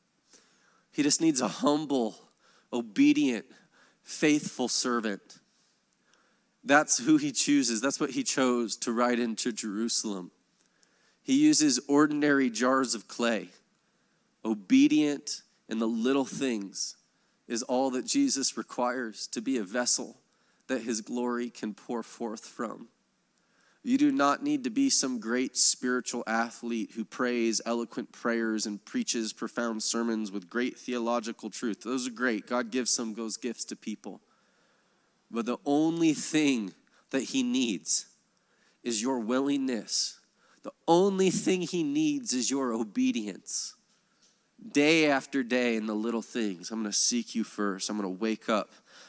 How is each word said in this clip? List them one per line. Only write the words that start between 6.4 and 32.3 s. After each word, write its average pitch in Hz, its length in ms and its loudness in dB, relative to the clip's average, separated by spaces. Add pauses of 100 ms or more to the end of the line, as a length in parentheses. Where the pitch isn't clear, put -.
That's 143 340 4
who 156 180 6
he 143 160 2
chooses. 123 480 2
That's 135 200 -2
what 147 100 -2
he 135 140 -4
chose 120 540 0
to - 140 -4
ride 120 280 2
into 117 340 -2
Jerusalem. 104 800 -4 (920)
He 131 120 2
uses 147 520 6
ordinary 143 640 4
jars 123 440 2
of 110 140 -8
clay. 113 440 -2 (920)
Obedient 135 1000 2 (260)
in 110 100 -4
the 113 80 0
little 127 380 2
things 110 720 -4 (500)
is 117 160 -6
all 131 280 0
that 123 140 -4
Jesus 135 520 0
requires 123 680 -4
to - 140 -8
be 135 160 -2
a 110 60 -2
vessel 117 540 -2 (500)
that 131 140 -2
his 113 180 -2
glory 120 500 -4
can 110 240 -8
pour 117 300 -8
forth 110 420 -10
from. 113 440 -10 (920)
You 127 140 4
do 143 140 6
not 139 320 2
need 143 220 0
to 127 40 -2
be 139 200 2
some 127 320 0
great 120 340 -2
spiritual 123 720 0
athlete 113 680 -4
who 113 100 -6
prays 120 600 0
eloquent 117 460 -6
prayers 113 540 -2
and 104 180 -8
preaches 113 480 -4
profound 113 500 -6
sermons 110 520 -2
with 92 160 -10
great 120 280 -4
theological 117 720 -4
truth. 104 340 -6
Those 127 260 -4
are - 20 -14
great. 113 360 -2